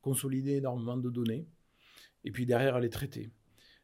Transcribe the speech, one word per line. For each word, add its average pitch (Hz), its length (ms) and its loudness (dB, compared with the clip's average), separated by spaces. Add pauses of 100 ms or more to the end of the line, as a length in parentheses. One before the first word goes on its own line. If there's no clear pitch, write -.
consolider 135 560 0
énormément 123 400 -2
de 123 140 -2
données 120 360 -2 (800)
et - 80 -6
puis 123 120 -2
derrière 123 300 4
à 123 60 2
les 120 100 2
traiter. 113 400 -6 (540)